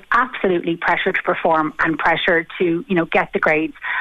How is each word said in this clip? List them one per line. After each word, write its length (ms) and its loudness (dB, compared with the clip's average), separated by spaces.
absolutely 640 0
pressure 360 0
to 100 -2
perform 580 0
and 180 0
pressure 480 2
to, 300 0
you 60 0
know, 100 2
get 300 -2
the 40 0
grades. 360 0